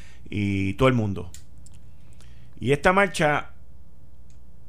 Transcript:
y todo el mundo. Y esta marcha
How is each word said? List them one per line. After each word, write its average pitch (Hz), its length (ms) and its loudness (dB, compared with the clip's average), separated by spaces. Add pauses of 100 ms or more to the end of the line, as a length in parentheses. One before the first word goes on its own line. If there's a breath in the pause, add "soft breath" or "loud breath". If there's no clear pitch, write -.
(300 loud breath)
y 98 440 2
todo 131 120 6
el 127 80 8
mundo. 98 380 0 (1300 soft breath)
Y 123 120 2
esta 185 220 6
marcha 165 560 4 (1160)